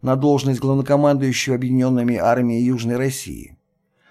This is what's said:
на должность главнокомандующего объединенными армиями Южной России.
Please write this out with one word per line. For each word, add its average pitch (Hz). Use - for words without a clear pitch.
на 127
должность 135
главнокомандующего 135
объединенными 127
армиями 117
Южной 120
России. 131